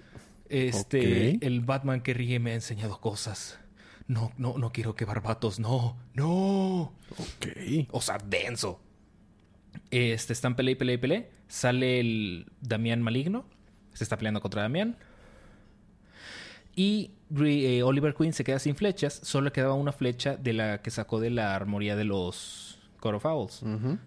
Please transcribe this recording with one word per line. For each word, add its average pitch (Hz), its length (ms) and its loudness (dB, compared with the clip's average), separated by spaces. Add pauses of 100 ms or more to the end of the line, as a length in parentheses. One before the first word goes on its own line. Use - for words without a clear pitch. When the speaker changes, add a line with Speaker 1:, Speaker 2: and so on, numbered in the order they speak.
(480)
Speaker 1:
Este, 123 880 4
Speaker 2:
Ok. 233 60 -2
Speaker 1:
el 123 180 2
Batman 131 400 0
que 127 140 -2
ríe 120 260 0
me 120 100 0
ha 113 40 -2
enseñado 110 460 -6
cosas. - 600 -6 (480)
No, 113 300 0
no, 123 180 -2
no 117 160 -2
quiero 110 240 -2
que - 80 -2
Barbatos, 107 560 -2
no, 120 360 0 (180)
no." 185 800 2 (240)
Speaker 2:
Ok. - 280 -8 (460)
Speaker 1:
O 127 80 -2
sea, 101 180 -2
denso. 101 600 -2 (1120)
Este, 117 420 2
están 123 240 0
pelea 131 160 4
y 127 40 0
pelea 123 180 2
y 123 40 2
pelea. 160 280 0 (220)
Sale 127 520 2
el 107 460 0 (160)
Damián 117 400 0
maligno. 143 420 0 (480)
Se - 120 -4
está 107 120 -2
peleando 107 240 0
contra 104 220 -2
Damián. 180 340 0 (1800)
Y 202 360 2 (180)
Gre-, 143 480 4
eh, 123 40 4
Oliver 139 320 4
Queen 160 180 2
se 143 120 -2
queda 135 140 2
sin 147 180 0
flechas. 185 460 0
Solo 139 240 2
le 139 60 -2
quedaba 135 220 2
una 143 180 0
flecha 127 440 0
de 131 160 -2
la 107 300 0
que - 80 -6
sacó 110 300 -2
de 113 100 2
la 107 240 2
armoría 101 420 0
de 104 80 0
los - 720 -4 (220)
Court 104 160 0
of 104 100 -2
Owls. 147 360 -2
Speaker 2:
Ujú. 120 440 -2